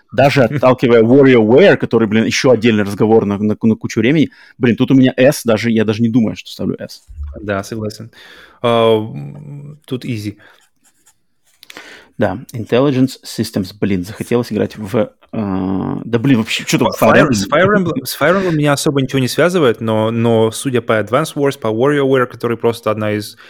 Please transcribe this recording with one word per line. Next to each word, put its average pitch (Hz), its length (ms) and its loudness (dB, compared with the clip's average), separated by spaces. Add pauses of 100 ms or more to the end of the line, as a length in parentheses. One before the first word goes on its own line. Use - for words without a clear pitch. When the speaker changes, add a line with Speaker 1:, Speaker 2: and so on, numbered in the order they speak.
(120)
Speaker 1:
даже 135 320 4
Speaker 2:
<laughs> - 20 4
Speaker 1:
отталкивая 120 580 4
WarioWare, 131 720 6
который, 113 320 0
блин, 110 160 2
ещё 127 260 0
отдельный 110 320 2
разговор 107 420 2
на, 101 120 -2
на, 107 240 -2
на 113 160 2
кучу - 240 -4
времени, 143 300 2 (260)
блин, 120 180 2
тут 127 160 0
у 135 40 4
меня 131 200 4
S, 131 300 2
даже, 113 260 0
я 110 140 2
даже 107 160 -2
не 117 80 0
думаю, 110 260 0
что - 160 -18
ставлю 92 260 -6
S. - 260 -18 (380)
Speaker 2:
Да, 101 220 -6
согласен. 110 480 -10 (520)
А, 113 340 2
м, 143 880 -12
тут 127 200 -10
easy. 104 320 -8 (1800)
Speaker 1:
Да, 98 220 -2 (120)
Intelligence 131 720 0
Systems, - 560 -6
блин, 98 240 -2
захотелось 117 480 -4
играть 104 240 -4
в, 107 360 -4 (200)
а, 95 720 -4
да, 117 140 -2
блин, 127 220 2
вообще, - 260 -4
что 151 140 -2
там, 139 80 0 (120)
Speaker 2:
Fire, 143 280 4
Speaker 1:
Fire - 0 -
Emblem? 131 60 0
Speaker 2:
с 98 140 -4
Fire 190 300 2
Emblem, 160 280 -4
с - 140 -10
Fire 180 220 2
Emblem 180 140 -2
меня 147 180 0
особо 139 300 -2
ничего 135 160 -2
не 127 80 0
связывает, 151 540 0
но, 110 280 0
но 113 400 2
судя 120 320 -4
по 113 180 0
Advance 117 360 -2
Wars, 143 240 -2
по - 80 -6
WarioWare, 135 580 0
который 117 320 -6
просто 117 320 -2
одна 107 220 -4
из 104 260 -8 (120)